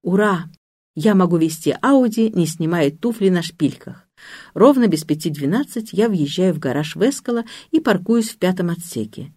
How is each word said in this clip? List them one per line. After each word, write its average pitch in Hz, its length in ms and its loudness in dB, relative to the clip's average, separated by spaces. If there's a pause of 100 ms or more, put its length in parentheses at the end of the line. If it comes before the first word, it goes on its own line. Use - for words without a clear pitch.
Ура! 190 480 0 (440)
Я 202 200 2
могу 175 240 4
вести 160 420 0
Ауди, 240 480 4
не 185 180 0
снимая 160 440 0
туфли 196 400 -2
на 180 100 2
шпильках. - 640 -6 (460)
Ровно 254 360 6
без 156 160 -2
пяти 156 260 -4
двенадцать 185 640 -4
я 220 160 2
въезжаю 180 420 0
в - 60 -4
гараж 143 380 -4
Вескала 233 500 -2 (240)
и 320 100 2
паркуюсь 220 480 0
в - 80 -14
пятом 180 320 -2
отсеке. - 680 -8